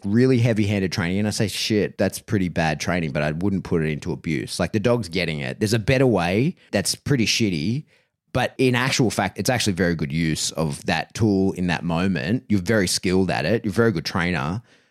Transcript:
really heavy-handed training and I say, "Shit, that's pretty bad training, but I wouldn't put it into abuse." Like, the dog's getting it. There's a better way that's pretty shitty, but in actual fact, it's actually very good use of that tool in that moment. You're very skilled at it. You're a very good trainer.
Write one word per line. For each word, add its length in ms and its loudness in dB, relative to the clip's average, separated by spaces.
really 340 4
heavy-handed 520 2
training 280 -2
and 100 0
I 20 -2
say, 180 0
"Shit, 500 0
that's 200 0
pretty 300 -2
bad 320 0
training, 320 -2
but 100 -2
I 100 0
wouldn't 320 -2
put 180 0
it 80 -2
into 200 -6
abuse." 480 -6
Like, 140 -2
the 80 0
dog's 280 0
getting 320 -2
it. 200 -6
There's 140 0
a 40 4
better 280 2
way 500 2
that's 220 0
pretty 320 0
shitty, 580 0
but 260 -2
in 160 4
actual 360 2
fact, 280 0
it's 120 -2
actually 240 0
very 200 2
good 180 -4
use 400 0
of 340 -4
that 280 -2
tool 380 2
in 160 -2
that 160 -2
moment. 640 -2
You're 140 2
very 260 0
skilled 420 0
at 140 -2
it. 200 0
You're 80 -4
a 20 -8
very 180 2
good 140 -4
trainer. 560 -2